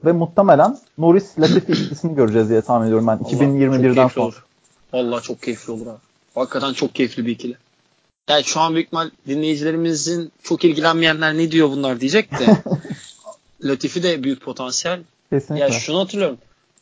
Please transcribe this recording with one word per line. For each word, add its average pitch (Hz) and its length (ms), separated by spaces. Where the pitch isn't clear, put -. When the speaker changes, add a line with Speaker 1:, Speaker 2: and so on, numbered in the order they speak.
Speaker 1:
ve 165 60
muhtemelen 165 680
Norris 170 420
Latifi 170 320
<clears throat> - 0
ikilisini 156 440
göreceğiz 110 340
diye 113 120
tahmin 117 260
ediyorum 113 200
ben 110 100
Speaker 2:
Allah, - 100
Speaker 1:
iki 131 120
bin 139 200
yirmi 131 240
birden 127 240
Speaker 2:
çok 127 60
keyifli - 0
Speaker 1:
sonra. 117 120
Speaker 2:
olur. - 200
Vallahi 120 300
çok - 180
keyifli 117 320
bir 113 60
ikili. 117 100
Hakikaten 131 380
çok 131 220
keyifli 123 300
bir 120 60
ikili. 120 240
Yani 147 140
şu - 160
an 160 140
büyük 165 140
ihtimal 165 220
dinleyicilerimizin 160 1040
çok - 200
ilgilenmeyenler 160 720
"Ne 165 140
diyor 156 180
bunlar?" 135 300
diyecek 143 320
de. 135 140
Speaker 1:
<laughs> - 520
Speaker 2:
Latifi 139 400
de 160 200
büyük 135 180
potansiyel. 135 600
Speaker 1:
Kesinlikle. 147 360
Speaker 2:
Ya 135 60
şunu 143 280
hatırlıyorum. 190 380